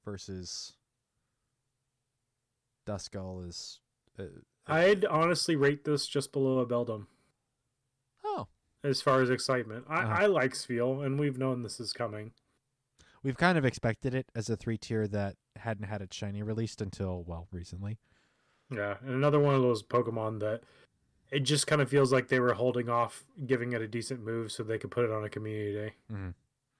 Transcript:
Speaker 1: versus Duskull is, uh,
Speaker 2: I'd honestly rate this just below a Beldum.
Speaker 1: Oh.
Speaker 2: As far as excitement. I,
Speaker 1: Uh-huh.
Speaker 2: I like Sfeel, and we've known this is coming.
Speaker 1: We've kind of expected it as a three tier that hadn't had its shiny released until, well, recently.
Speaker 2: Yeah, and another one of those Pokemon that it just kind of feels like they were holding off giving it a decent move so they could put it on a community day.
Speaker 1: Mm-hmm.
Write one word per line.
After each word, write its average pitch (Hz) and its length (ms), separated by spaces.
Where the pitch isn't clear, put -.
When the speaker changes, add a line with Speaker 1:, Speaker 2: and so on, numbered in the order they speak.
Speaker 1:
versus 92 680
Duskull 92 640
is, - 320
uh, 98 60
Speaker 2:
I'd 180 380
honestly 165 520
rate 143 280
this 151 220
just - 260
below 135 280
a 123 60
Beldum. 120 400
Speaker 1:
Oh. 392 220
Speaker 2:
As 139 180
far 131 200
as 123 80
excitement. 123 580
I, 160 140
Speaker 1:
Uh-huh. 110 200
Speaker 2:
I 208 40
like 139 260
Sfeel, 127 520
and 139 140
we've 143 200
known 131 240
this 107 180
is 113 120
coming. 107 400
Speaker 1:
We've 135 140
kind 175 220
of 139 60
expected 120 500
it 131 200
as 110 140
a 113 80
three 113 220
tier 110 300
that 101 280
hadn't 107 300
had 104 140
its 95 160
shiny 104 260
released 110 380
until, 92 440
well, 82 260
recently. 92 480
Speaker 2:
Yeah, 101 300
and 135 80
another 143 300
one 143 140
of 135 80
those 120 200
Pokemon 113 580
that 107 220
it 143 100
just 139 260
kind 151 160
of 120 80
feels 135 220
like 127 160
they 127 120
were 123 140
holding 120 340
off 117 360
giving 120 260
it 113 100
a 110 60
decent 117 360
move 113 280
so - 100
they 110 160
could 107 120
put 120 140
it 113 60
on 107 140
a 107 40
community 107 460
day. 107 180
Speaker 1:
Mm-hmm. 98 200